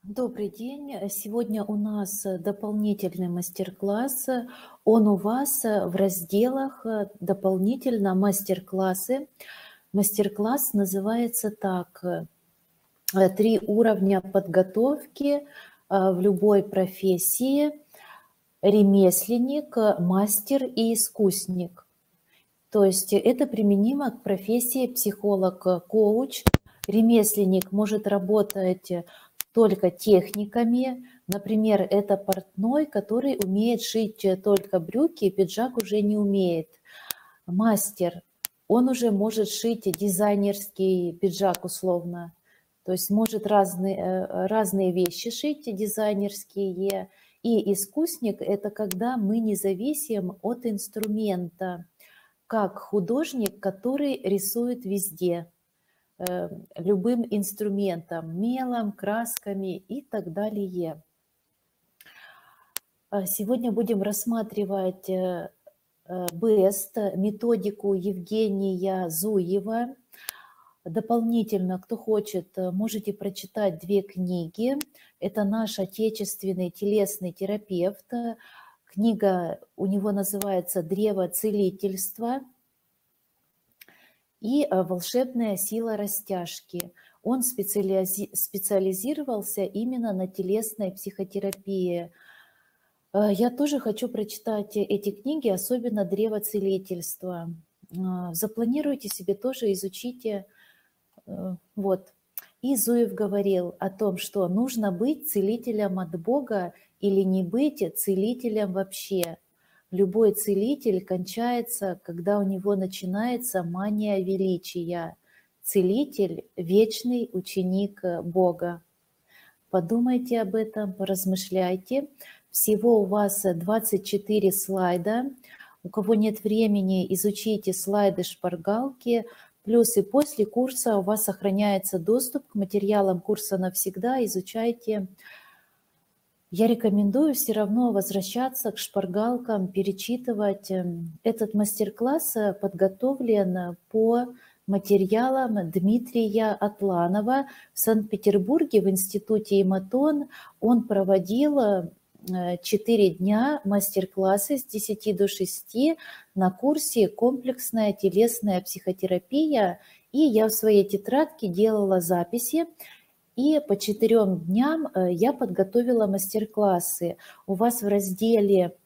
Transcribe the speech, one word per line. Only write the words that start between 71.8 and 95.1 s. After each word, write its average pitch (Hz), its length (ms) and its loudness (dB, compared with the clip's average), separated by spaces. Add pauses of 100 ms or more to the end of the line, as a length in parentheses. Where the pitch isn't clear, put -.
хочет, 208 600 -4
э, 185 140 -2
можете 208 420 -4
прочитать 196 640 -4
две 196 220 0
книги. 185 720 -4 (440)
Это 202 240 -2
наш 214 340 -2
отечественный 190 920 -4
телесный 202 600 -2
терапевт. 196 800 -4 (800)
Книга 196 680 0 (160)
у - 100 -4
него 202 260 0
называется 196 720 -2
«Древо 190 460 -2
целительства» 202 1120 -4 (2000)
и, 269 240 0
э, 190 200 2
«Волшебная 220 760 -2
сила 220 400 -4
растяжки». 175 960 -6 (320)
Он 247 180 0
специализи-, 190 920 -2
специализировался 202 1300 -4
именно 233 500 -4
на 185 140 -4
телесной 196 640 -4
психотерапии. 190 1200 -6 (1040)
Э, 208 180 4
я 208 180 2
тоже 285 300 0
хочу 220 300 -4
прочитать 214 680 -6
эти 202 320 0
книги, 262 400 -4